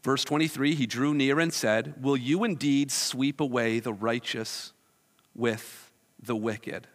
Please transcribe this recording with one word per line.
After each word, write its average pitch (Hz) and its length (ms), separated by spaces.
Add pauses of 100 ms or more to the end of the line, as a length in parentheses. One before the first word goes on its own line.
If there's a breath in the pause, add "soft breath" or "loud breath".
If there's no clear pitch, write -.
Verse 131 200
twenty-three, 151 520
he 139 100
drew 127 300
near 139 240
and 165 120
said, 113 500
"Will 139 160
you 139 260
indeed 143 480
sweep 135 480
away 120 400
the 117 140
righteous 113 800 (600)
with - 580 (300)
the 123 140
wicked?" 107 600